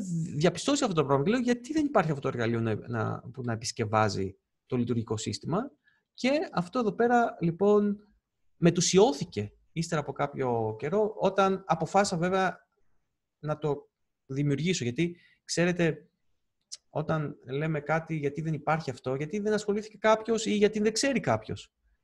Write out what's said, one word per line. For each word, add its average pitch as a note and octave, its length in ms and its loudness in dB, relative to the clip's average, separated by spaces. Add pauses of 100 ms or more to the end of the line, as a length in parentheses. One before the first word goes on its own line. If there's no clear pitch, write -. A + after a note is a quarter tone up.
(360)
διαπιστώσει E3+ 480 0
αυτό G3 120 0
το D3+ 100 2
πρόβλημα C#3 180 2
και F3+ 60 2
λέω, B3 100 2
"Γιατί A#3+ 340 -2
δεν D#4 120 2
υπάρχει F3+ 240 2
αυτό C#3+ 120 -2
το - 60 -2
εργαλείο A#2 340 0
να, A2+ 260 -2
να, A2 340 -4 (120)
που B2+ 80 -12
να A#2+ 120 -4
επισκευάζει G#2+ 840 0 (280)
το C3 100 -4
λειτουργικό A#2 420 -2
σύστημα;" D#3+ 540 -4 (420)
Και B3+ 180 0 (200)
αυτό F3 280 -4
εδώ G#3 140 0
πέρα, A#3+ 480 2
λοιπόν, G#3 640 2 (500)
μετουσιώθηκε F3 960 4 (180)
ύστερα D#3+ 300 -4
από C#3+ 100 -8
κάποιο B2 680 -2
καιρό, G3+ 380 0
όταν F#3+ 480 2
αποφάσισα E3+ 520 2
βέβαια F#3 500 0 (720)
να D3+ 180 -4
το D3 320 -4 (360)
δημιουργήσω. D3 580 0
Γιατί, D#3+ 340 -2 (260)
ξέρετε, E3+ 640 0 (800)
όταν D3+ 480 -4 (100)
λέμε D3+ 320 -2
κάτι, D#3+ 360 -2
"Γιατί C#3+ 260 -4
δεν D#3+ 120 -4
υπάρχει D3+ 360 -2
αυτό;", C3 260 -4
γιατί D3+ 240 -4
δεν G#3+ 140 0
ασχολήθηκε G#3 440 -4
κάποιος A3 480 2
ή G3+ 60 0
"Γιατί G#3 280 4
δεν G#3+ 140 2
ξέρει C4 260 2
κάποιος". - 540 -2 (300)